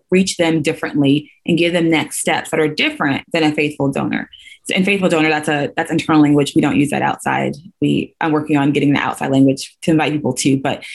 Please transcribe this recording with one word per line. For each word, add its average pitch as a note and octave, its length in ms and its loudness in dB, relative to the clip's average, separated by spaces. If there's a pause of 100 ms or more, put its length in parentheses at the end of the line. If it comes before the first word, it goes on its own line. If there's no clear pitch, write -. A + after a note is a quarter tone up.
(120)
reach F#3+ 260 2
them D#3+ 240 2
differently D3 680 0 (140)
and E3+ 120 0
give E3+ 160 0
them E3+ 160 2
next D#3 300 -2
steps - 320 -2
that D#3 80 -2
are D#3 80 2
different D3+ 560 -4 (100)
than D#3+ 100 0
a D3+ 80 2
faithful D3 400 -2
donor. - 380 -4 (360)
So - 100 -2
in F#3+ 100 2
faithful F#3+ 240 0
donor, D#3 200 2
that's D3+ 200 -2
a, C#3+ 260 -2
that's D#3+ 140 -4
internal D#3 320 2
language. D3 340 4
We D#3 60 4
don't C#3+ 160 2
use C#3 140 2
that C3+ 100 -2
outside. C3+ 540 -2 (260)
We, D3 400 -2
I'm E3 100 0
working D3+ 260 0
on C#3+ 160 4
getting C#3+ 200 2
the B2+ 60 2
outside C3+ 320 -4
language C3+ 500 2
to F3 100 0
invite D3+ 200 2
people C#3+ 220 -2
to, C3+ 280 0
but C3 220 -4 (120)